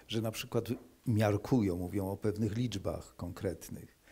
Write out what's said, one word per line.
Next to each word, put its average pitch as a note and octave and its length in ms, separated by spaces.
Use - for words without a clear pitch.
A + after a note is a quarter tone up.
że A2+ 140
na A2 80
przykład A#2 380
miarkują, G#2 720
mówią F2+ 340
o G2+ 60
pewnych G#2+ 400
liczbach G2+ 600
konkretnych. F2 800